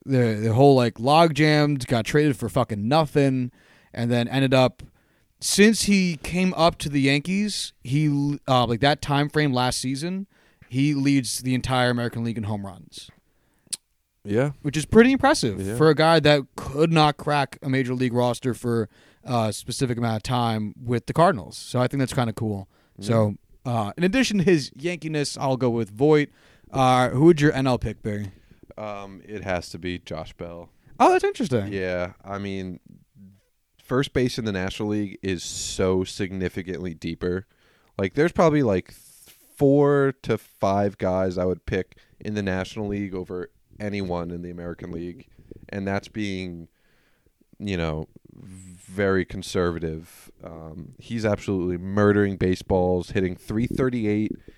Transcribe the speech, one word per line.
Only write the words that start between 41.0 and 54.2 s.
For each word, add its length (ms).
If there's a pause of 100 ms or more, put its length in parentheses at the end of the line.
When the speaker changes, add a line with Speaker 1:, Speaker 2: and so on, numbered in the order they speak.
Speaker 2:
I 80
would 200
pick 320 (220)
in 140
the 100
National 440
League 280
over 360 (280)
anyone 520
in 100
the 80
American 420
League, 360 (420)
and 180
that's 220
being, 580 (920)
you 180
know, 320 (240)
very 920
conservative. 1040 (140)
Um, 540
he's 280
absolutely 520
murdering 580
baseballs, 760
hitting 240
three 320
thirty-eight, 640 (240)